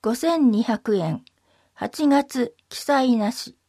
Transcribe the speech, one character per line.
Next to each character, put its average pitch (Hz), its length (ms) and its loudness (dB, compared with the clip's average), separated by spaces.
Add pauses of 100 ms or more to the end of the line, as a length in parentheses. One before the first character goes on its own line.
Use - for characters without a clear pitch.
五 220 140 -2
千 320 360 2
二 214 120 0
百 214 340 -2
円。 160 280 -4 (500)
八 - 320 -4
月 277 480 0 (140)
記 - 140 -14
載 262 340 2
な 214 160 -2
し。 - 240 -12 (120)